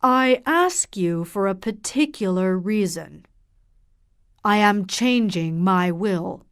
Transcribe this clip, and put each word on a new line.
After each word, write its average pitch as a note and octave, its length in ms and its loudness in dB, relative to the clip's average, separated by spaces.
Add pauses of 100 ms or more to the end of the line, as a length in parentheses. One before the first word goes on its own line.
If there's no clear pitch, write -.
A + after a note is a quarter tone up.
I B3+ 400 4
ask F4 520 0
you E3+ 280 -2
for G3 220 -4
a F#3+ 80 0
particular F#3+ 1040 -2
reason. F3+ 680 -4 (1200)
I G#3 120 2
am G#3 300 2
changing F#3 760 0
my F3+ 300 2
will. F3+ 600 -4